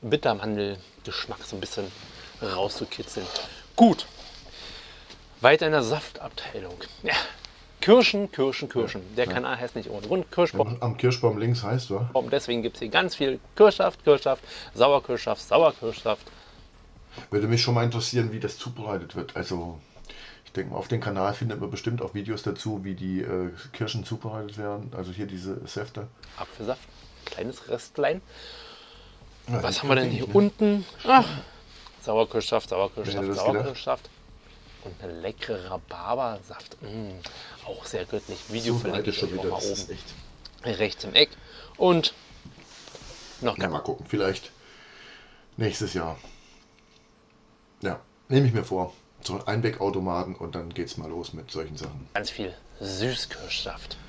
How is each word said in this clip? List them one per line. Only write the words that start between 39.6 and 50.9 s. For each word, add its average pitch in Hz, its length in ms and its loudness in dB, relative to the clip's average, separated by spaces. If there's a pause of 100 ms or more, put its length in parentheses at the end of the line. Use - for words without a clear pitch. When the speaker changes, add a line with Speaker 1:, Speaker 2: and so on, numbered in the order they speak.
Speaker 2:
das 107 40 -2
Speaker 1:
oben. 101 160 0
Speaker 2:
ist 90 80 -10 (760)
echt 110 140 -2
Speaker 1:
Rechts 104 260 0
im 98 100 -8
Eck. 147 140 8 (480)
Und 180 360 6 (1300)
noch 113 180 0
Speaker 2:
Ja, 104 120 0
mal 76 100 -2
gucken, - 300 -6
vielleicht 95 420 0 (1040)
nächstes 104 380 -2
Jahr. 82 240 -2 (1600)
Ja, 95 180 -4 (300)
nehme 135 180 6
ich 117 60 4
mir 104 120 0
vor. 92 280 -2 (300)
So 92 120 -6
ein - 120 -6
Einwegautomaten 92 880 -2
und 85 200 -10
dann 85 180 -8
geht's 82 240 -6